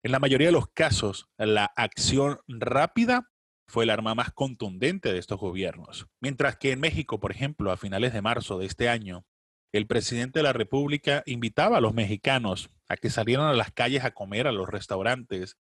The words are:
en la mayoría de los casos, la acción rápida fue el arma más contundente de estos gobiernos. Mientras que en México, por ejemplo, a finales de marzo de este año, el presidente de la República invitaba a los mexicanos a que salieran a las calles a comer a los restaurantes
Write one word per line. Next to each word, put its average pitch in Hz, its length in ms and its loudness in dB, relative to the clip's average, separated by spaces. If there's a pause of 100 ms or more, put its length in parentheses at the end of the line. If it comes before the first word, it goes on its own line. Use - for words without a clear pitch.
en 127 100 0
la 135 60 2
mayoría 139 300 6
de 175 40 6
los 139 160 2
casos, 120 600 0 (100)
la 107 380 2
acción 135 720 0
rápida 156 840 0 (360)
fue 113 180 0
el 113 60 2
arma 110 240 0
más 120 180 -2
contundente 123 800 -2
de 90 60 0
estos 92 200 -6
gobiernos. 90 720 -8 (120)
Mientras 135 360 -2
que 151 160 0
en 127 80 -4
México, 151 400 -2
por 98 100 -4
ejemplo, 117 400 -4
a 92 60 0
finales 104 360 -2
de 107 100 -4
marzo 107 360 -2
de 95 80 -4
este 120 220 -2
año, 101 360 -4 (480)
el 104 140 0
presidente 120 540 -2
de 151 40 2
la 135 80 4
República 143 760 0
invitaba 135 520 2
a - 20 6
los 110 140 4
mexicanos 107 760 0 (180)
a - 80 -2
que - 140 -4
salieran 123 360 0
a 147 80 2
las 110 160 0
calles 127 340 0
a 123 80 -2
comer 104 340 -4
a 131 60 2
los 95 160 -2
restaurantes 101 960 -4